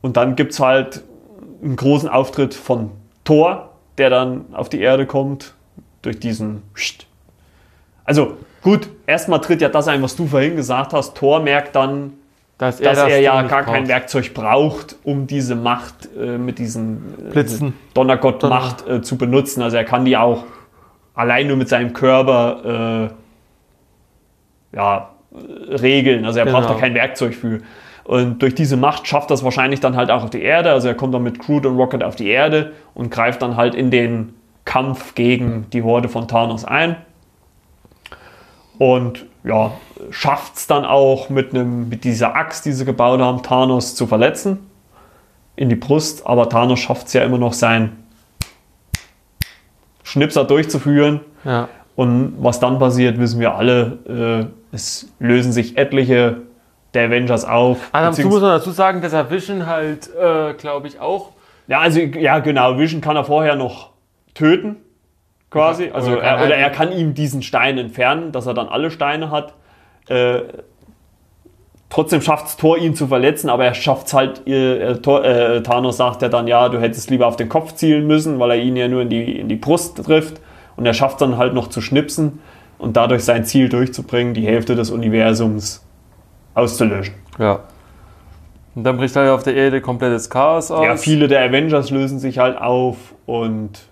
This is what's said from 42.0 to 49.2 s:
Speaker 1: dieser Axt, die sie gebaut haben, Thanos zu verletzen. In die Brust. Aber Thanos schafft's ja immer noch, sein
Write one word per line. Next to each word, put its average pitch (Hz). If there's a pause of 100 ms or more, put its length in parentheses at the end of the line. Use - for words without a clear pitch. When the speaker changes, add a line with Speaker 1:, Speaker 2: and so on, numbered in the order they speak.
Speaker 1:
dieser 117
Axt, -
die 147
sie 131
gebaut 131
haben, 127
Thanos 127
zu 120
verletzen. 151 (960)
In 135
die 113
Brust. 151
Aber 120
Thanos 123
schafft's -
ja 123
immer 123
noch, 120
sein 113 (2000)